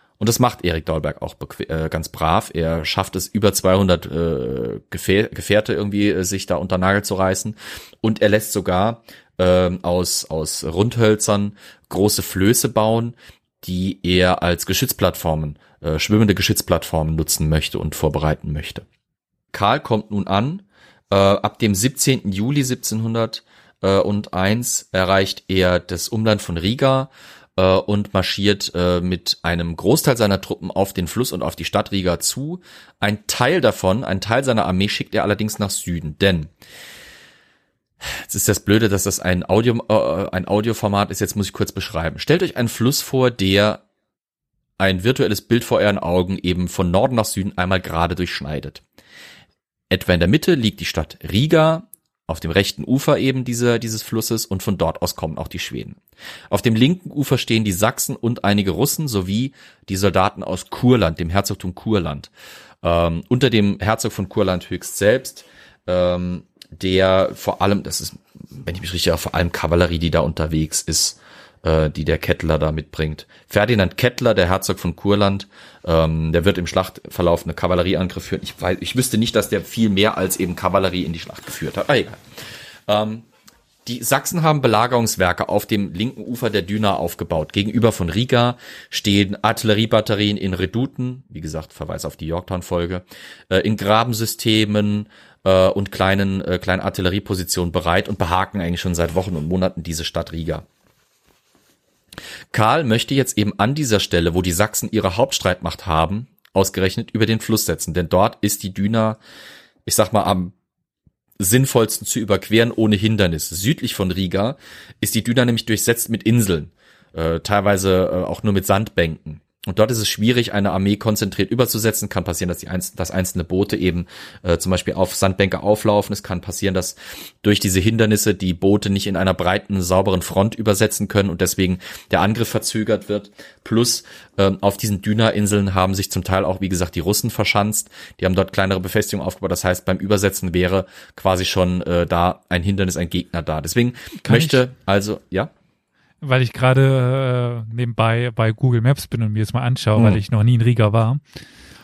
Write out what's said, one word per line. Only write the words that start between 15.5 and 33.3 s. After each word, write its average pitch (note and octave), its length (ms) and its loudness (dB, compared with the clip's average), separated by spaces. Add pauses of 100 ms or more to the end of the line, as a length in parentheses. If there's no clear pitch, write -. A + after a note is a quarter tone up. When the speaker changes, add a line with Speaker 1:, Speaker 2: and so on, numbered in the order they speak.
Speaker 1:
äh, D#2 180 -2
schwimmende G#2 380 4
Geschützplattformen D#2+ 800 -2
nutzen D#2+ 340 0
möchte D#2 300 0
und D2+ 160 -6
vorbereiten D2+ 580 -2
möchte. - 320 -10 (680)
Karl A2 260 2
kommt - 320 -2
nun G2+ 160 -2
an. C3 340 -2 (480)
Äh, G2 60 2
ab G2 420 4
dem G#2+ 160 2
siebzehnten B2 580 0
Juli A#2+ 320 0
siebzehnhundert, A2+ 800 -4 (380)
äh, G2 160 4
und G#2 380 0
eins G#2 560 -2
erreicht G2 560 2
er F2+ 320 4
das - 300 -8
Umland A2 340 0
von E2+ 140 -6
Riga, C3 520 0 (480)
äh, F#2+ 60 4
und G2 500 2
marschiert, G2 640 0
äh, F2+ 260 2
mit F2+ 400 -4
einem E2+ 340 -2
Großteil B2+ 400 2
seiner G2+ 240 2
Truppen - 320 -8
auf G2 220 -2
den F2+ 140 -2
Fluss A#2 260 -4
und F2+ 100 -4
auf E2+ 140 -6
die E2+ 80 -6
Stadt - 260 -2
Riga F2+ 300 0
zu. D#3 400 -6 (400)
Ein - 260 -2
Teil D3+ 320 2